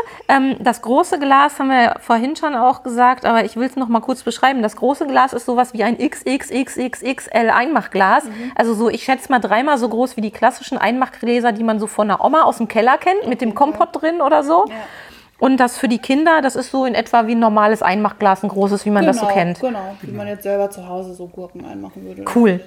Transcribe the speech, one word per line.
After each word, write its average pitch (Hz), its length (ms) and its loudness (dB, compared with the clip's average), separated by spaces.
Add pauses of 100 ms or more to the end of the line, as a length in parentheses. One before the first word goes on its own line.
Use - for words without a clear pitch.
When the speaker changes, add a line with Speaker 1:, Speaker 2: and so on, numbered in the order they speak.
(280)
Speaker 1:
ähm, 269 320 2
das 233 220 -2
große 302 380 0
Glas 277 400 4
haben 269 100 0
wir 247 320 4
vorhin 240 340 0
schon 302 200 -4
auch 254 280 2
gesagt, 247 400 2
aber 226 220 2
ich 220 100 -10
will's 254 220 -4
noch 254 100 -2
mal 226 140 2
kurz 254 220 -4
beschreiben. 254 380 0
Das 214 140 -2
große 277 300 -2
Glas 262 260 2
ist 240 140 -8
sowas 240 280 0
wie 226 100 -2
ein 226 140 0
X - 280 -4
X 269 260 -4
X 254 240 -4
X - 260 -6
X 254 260 -6
L 226 220 2
Einmachglas. 233 760 2
Speaker 2:
Mhm. 226 300 -12
Speaker 1:
Also 233 180 2
so, 220 160 0
ich - 160 -4
schätze 262 260 -2
mal 254 80 4
dreimal 240 380 2
so 233 100 -2
groß 233 300 -2
wie 220 40 -6
die 214 100 -4
klassischen 247 460 -2
Einmachgläser, 240 760 0
die 220 100 -4
man 220 160 0
so 214 80 -4
von 208 220 -2
der 190 160 0
Oma 302 160 4
aus 247 160 2
dem 226 100 -2
Keller 240 300 2
kennt, 370 320 -2
mit 247 100 -2
dem 226 120 -2
Speaker 2:
Okay. 208 60 -10
Speaker 1:
Kompott 311 440 0
drin 330 180 -2
oder 302 240 2
so. 339 240 2
Speaker 2:
Ja. 214 60 -12 (640)
Speaker 1:
Und 262 180 2
das 247 200 0
für 262 100 -2
die 226 120 0
Kinder, 311 420 2
das 269 140 -2
ist 254 160 -6
so 269 140 0
in 233 100 -2
etwa 233 320 2
wie 233 60 0
ein 233 60 2
normales 214 440 2
Einmachglas, 196 600 0
ein 208 60 -4
großes, 196 360 -2
wie 208 40 0
man 202 160 2
das 214 120 2
so 214 100 -2
Speaker 2:
Genau, 202 100 0
Speaker 1:
kennt. 175 220 -2
Speaker 2:
genau, 202 420 -6
wie 180 60 -14
Speaker 3:
Genau. 208 100 -10
Speaker 2:
man 202 100 -10
jetzt 208 160 -10
selber 202 280 -2
zu 185 160 -18
Hause 185 260 -10
so 180 140 -16
Gurken 175 360 -16
einmachen 190 420 -16
würde. 190 280 -16
Speaker 1:
Cool, 214 340 4